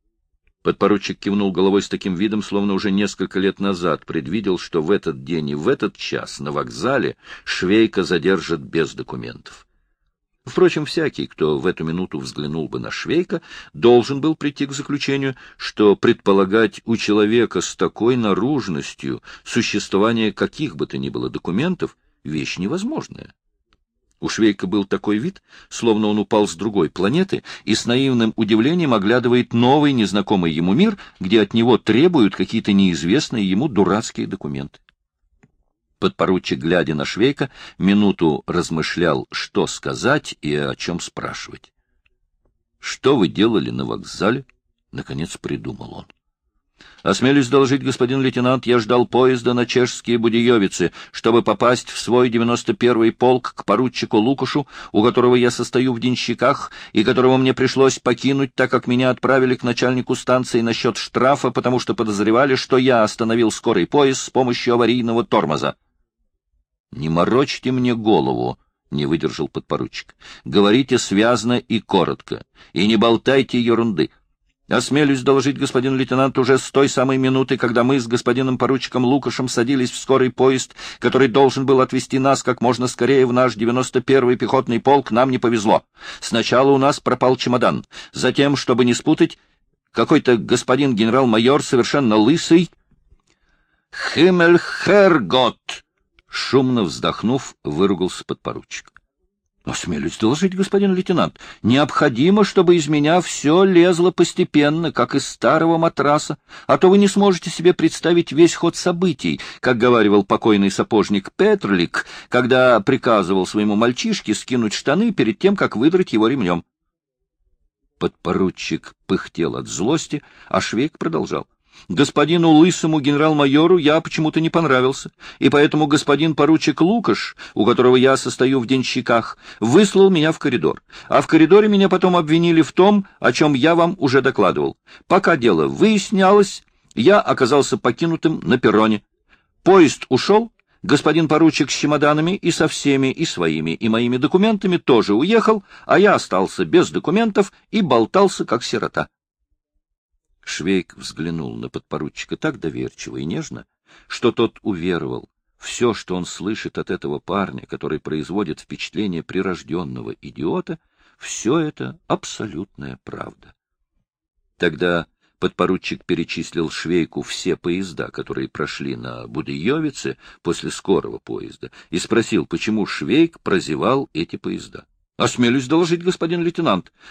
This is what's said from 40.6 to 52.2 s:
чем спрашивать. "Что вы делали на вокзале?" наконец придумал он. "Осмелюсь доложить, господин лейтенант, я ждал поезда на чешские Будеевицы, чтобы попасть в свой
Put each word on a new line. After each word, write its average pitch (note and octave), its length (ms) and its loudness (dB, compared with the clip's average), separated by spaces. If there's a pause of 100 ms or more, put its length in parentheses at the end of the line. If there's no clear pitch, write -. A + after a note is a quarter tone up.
чем - 260 -8
спрашивать. - 720 -14 (1080)
"Что - 380 0
вы F#2 120 2
делали F#2+ 420 0
на B1+ 160 -6
вокзале?" F#2 580 -4 (480)
наконец C#2 440 -10
придумал - 580 -10
он. F#2 120 -18 (960)
"Осмелюсь B2+ 460 2
доложить, C3+ 340 2
господин C3 400 -2
лейтенант, B2+ 440 0
я A#2+ 120 4
ждал A#2 280 2
поезда B2+ 460 2
на A#2+ 140 0
чешские B2 500 -2
Будеевицы, A2+ 760 2 (200)
чтобы A2+ 300 2
попасть A2+ 480 0
в - 80 -12
свой B2 320 2